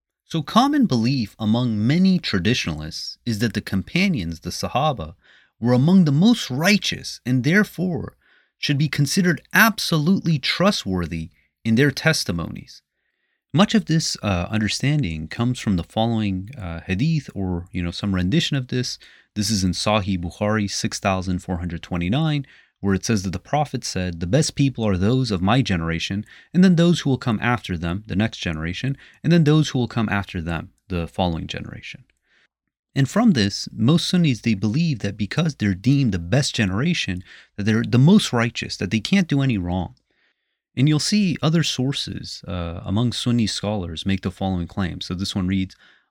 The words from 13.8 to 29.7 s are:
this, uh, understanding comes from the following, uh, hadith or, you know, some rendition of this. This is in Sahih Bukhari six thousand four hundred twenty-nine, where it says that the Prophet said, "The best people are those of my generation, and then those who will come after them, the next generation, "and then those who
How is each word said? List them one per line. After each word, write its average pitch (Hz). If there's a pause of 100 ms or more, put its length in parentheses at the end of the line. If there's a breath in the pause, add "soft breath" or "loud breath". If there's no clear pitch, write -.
this, 160
uh, 90
understanding 104
comes 123
from 101
the 85
following, 107
uh, 85
hadith 143
or, 90
you 92
know, 87
some 98
rendition 104
of 127
this. 123 (380 loud breath)
This 104
is 101
in 92
Sahih 98
Bukhari 104
six -
thousand 95
four 92
hundred 85
twenty-nine, 135 (320 soft breath)
where 98
it 92
says 107
that 95
the 82
Prophet 139
said, 90
"The 87
best 131
people 123
are 98
those 120
of 92
my 110
generation, 87 (280 loud breath)
and 180
then 185
those 170
who 139
will 127
come 107
after 113
them, 85
the -
next 104
generation, 85 (260 loud breath)
"and 151
then 170
those 151
who 131